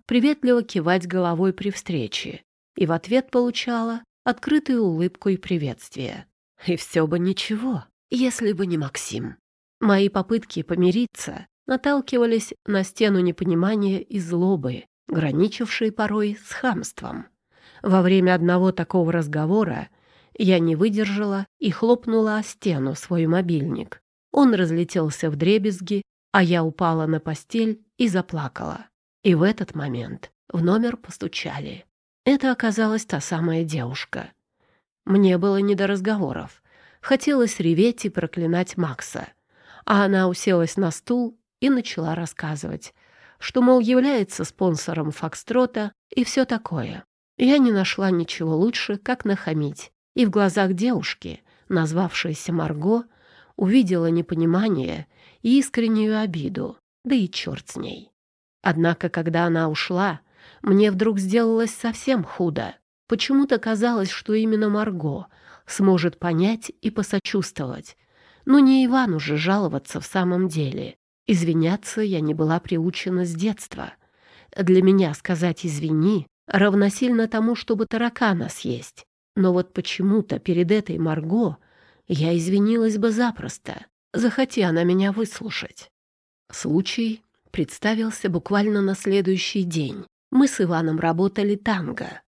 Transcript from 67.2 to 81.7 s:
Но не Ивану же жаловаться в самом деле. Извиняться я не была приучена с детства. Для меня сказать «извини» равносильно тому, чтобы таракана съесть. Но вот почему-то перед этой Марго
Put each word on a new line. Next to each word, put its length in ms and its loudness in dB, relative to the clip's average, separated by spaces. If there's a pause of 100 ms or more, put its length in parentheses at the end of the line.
Но 120 6
не 280 6
Ивану 340 2
же 160 -2
жаловаться 640 -2
в 60 -14
самом 420 0
деле. 480 -4 (300)
Извиняться 760 2
я 200 0
не 140 0
была 260 0
приучена 640 -2
с 100 -4
детства. 600 -6 (640)
Для 260 4
меня 320 4
сказать 520 -2
«извини» 600 0 (200)
равносильно 800 2
тому, 260 0
чтобы 320 -2
таракана 600 0
съесть. 560 -10 (320)
Но 160 4
вот 200 0
почему-то 640 -2
перед 320 0
этой 280 0
Марго 580 -2 (500)